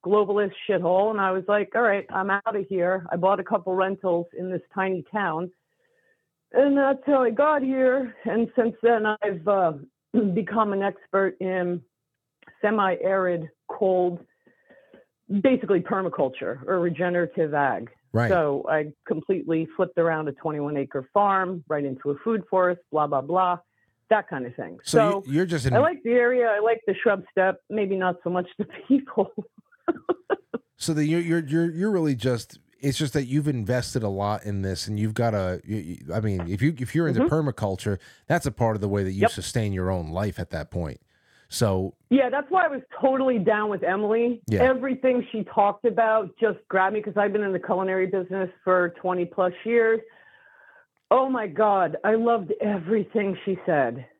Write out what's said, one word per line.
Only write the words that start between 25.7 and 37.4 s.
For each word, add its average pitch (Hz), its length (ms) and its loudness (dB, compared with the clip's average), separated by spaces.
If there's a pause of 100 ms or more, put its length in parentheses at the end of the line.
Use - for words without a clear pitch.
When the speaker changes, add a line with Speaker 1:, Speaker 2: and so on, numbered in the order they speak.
Speaker 1:
I 214 40 6
like 311 260 2
the 233 80 0
area. 247 360 4
I 208 120 2
like 226 260 2
the 196 160 0
shrub 196 300 2
steppe, 190 240 2 (120)
maybe 196 280 -2
not 185 280 0
so 175 60 -2
much 180 180 -2 (100)
the 214 60 -4 (120)
<laughs> - 120 -18
people. 269 440 0 (1500)
Speaker 2:
So 160 140 -2
the, 151 100 2
you're, 165 160 2
you're, 170 240 0
you're, 165 280 0
you're 185 180 0
really 160 240 0
just, 117 460 -4 (180)
it's 139 180 -2
just 147 180 -2
that 143 100 0
you've 143 240 0
invested 123 560 -2
a 104 40 0
lot 101 360 -2
in 101 180 -4
this, 95 240 -4
and 104 120 -6
you've 110 160 0
got 117 200 0
a, 92 300 -2
you, 107 120 -6
you, 82 380 -10
I 110 60 0
mean, 98 280 -2
if 98 140 -2
you, 156 160 2
if 127 160 -8
you're 165 140 2
into 147 160 2
Speaker 1:
Mm-hmm. 330 100 2 (140)